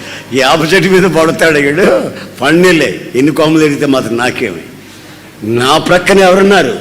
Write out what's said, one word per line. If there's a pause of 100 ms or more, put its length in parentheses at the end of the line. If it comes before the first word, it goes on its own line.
(340)
యాప
చెట్టు
మీద
పడతాడు
ఈడు, (300)
పండిలే,
ఎన్ని
కొమ్మలు
ఎరిగితే
మాత్రం
నాకేమి?" (800)
నా
ప్రక్కన
ఎవరున్నారు?